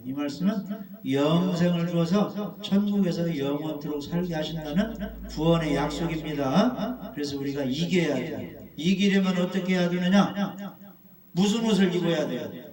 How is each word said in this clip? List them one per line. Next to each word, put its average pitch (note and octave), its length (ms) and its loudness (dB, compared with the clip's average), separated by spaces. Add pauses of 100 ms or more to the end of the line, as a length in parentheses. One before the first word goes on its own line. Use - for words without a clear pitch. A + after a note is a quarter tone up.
이 C3 100 -8
말씀은 D#3+ 400 -2 (540)
영생을 E3+ 800 2
주어서 F#3 720 0
천국에서 F#3 760 2
영원토록 D3 640 -4
살게 E3+ 320 -2
하신다는 D#3 960 -4
구원의 D#3 460 2
약속입니다. D#3 1400 0
그래서 C#3+ 240 -6
우리가 C#3 280 -4
이겨야 D#3+ 500 0
돼요. - 440 -6 (180)
이기려면 F#3 600 2
어떻게 F3+ 360 0
해야 F3+ 160 2
되느냐? F#3 680 2 (800)
무슨 G#3 320 2
옷을 F#3+ 280 4
입어야 E3 340 0
돼요? B2 220 -6 (240)